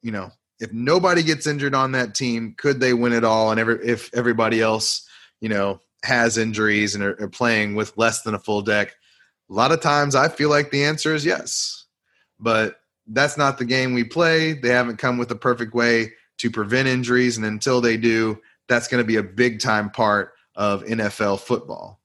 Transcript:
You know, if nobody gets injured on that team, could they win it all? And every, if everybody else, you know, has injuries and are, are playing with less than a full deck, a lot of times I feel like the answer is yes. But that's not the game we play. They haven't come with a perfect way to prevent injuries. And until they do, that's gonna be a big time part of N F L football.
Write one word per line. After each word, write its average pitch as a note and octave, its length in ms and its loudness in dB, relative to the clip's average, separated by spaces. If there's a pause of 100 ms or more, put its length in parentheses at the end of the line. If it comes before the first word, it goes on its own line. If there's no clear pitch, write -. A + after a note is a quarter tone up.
You A#2 100 -8
know, F#2+ 180 -8 (300)
if A2 120 -10
nobody E3+ 520 2
gets D#3 240 0
injured C#3+ 260 -2
on C3 180 2
that B2 220 -2
team, A#2 420 -4
could C#3+ 220 0
they B2+ 160 4
win A#2+ 180 2
it A#2 120 2
all? A2 260 4
And A2+ 80 2
every, A2+ 260 0
if A#2 300 -2
everybody A2+ 460 2
else, A2 480 0 (320)
you A2+ 80 -6
know, G2+ 320 -2 (240)
has A#2 340 2
injuries G#2+ 560 0
and G2+ 80 -4
are, G2+ 180 -4
are G#2 80 -6
playing G#2+ 460 0
with G#2 220 -4
less A2+ 260 0
than A2 120 -4
a G2 40 -6
full G#2 240 -4
deck, G#2 320 0 (560)
a - 20 -16
lot A#2+ 200 2
of E3 80 0
times D3 340 0
I C3+ 140 4
feel D3+ 200 0
like D3 220 2
the C#3 140 0
answer D3+ 280 -2
is D3+ 120 -4
yes. - 560 -4 (600)
But A2 400 0 (260)
that's C#3 320 0
not C#3 200 0
the B2+ 60 -4
game B2+ 300 0
we A#2+ 100 0
play. D#3+ 480 2
They B2+ 180 -2
haven't A#2+ 280 2
come B2 200 0
with A#2+ 120 -4
a A#2 60 -4
perfect A#2 360 -2
way A#2 400 2 (260)
to A#2+ 120 -2
prevent A2+ 380 0
injuries. B2 480 2
And A2 100 -4
until A#2 340 0
they A#2 160 2
do, A2+ 440 0 (280)
that's A#2+ 200 0
gonna B2 160 0
be A2 120 0
a G#2+ 60 0
big G#2+ 380 -2
time G#2+ 300 0
part G#2 440 0 (220)
of G2+ 280 0
N A2 160 -4
F G#2 200 -2
L G2+ 160 0
football. - 680 -8